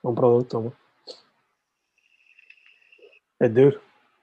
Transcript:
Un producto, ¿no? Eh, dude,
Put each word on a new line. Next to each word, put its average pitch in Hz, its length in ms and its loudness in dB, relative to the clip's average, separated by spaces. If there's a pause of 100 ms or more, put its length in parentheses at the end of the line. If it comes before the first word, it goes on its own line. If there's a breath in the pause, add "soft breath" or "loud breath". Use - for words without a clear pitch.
Un 123 120 -6
producto, 123 460 0
¿no? 120 120 -12 (2750 loud breath)
Eh, 123 100 0
dude, 135 280 2 (460)